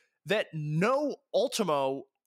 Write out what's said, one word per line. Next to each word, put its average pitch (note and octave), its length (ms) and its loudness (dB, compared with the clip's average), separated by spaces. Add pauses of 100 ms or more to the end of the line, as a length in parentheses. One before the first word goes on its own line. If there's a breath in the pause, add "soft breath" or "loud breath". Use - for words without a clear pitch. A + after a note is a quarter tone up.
(260 soft breath)
that F#3+ 280 0
know F#3 640 0 (180)
Ultimo D3+ 680 0 (240)